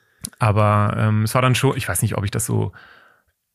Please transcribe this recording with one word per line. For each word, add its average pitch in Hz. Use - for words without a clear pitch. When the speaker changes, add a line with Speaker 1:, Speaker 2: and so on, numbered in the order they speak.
Speaker 1:
Ja. -
Speaker 2:
aber, 104
ähm, 107
es 110
war 127
dann 127
schon, 131
ich 123
weiß 98
nicht, 104
ob -
ich 101
das 113
so 107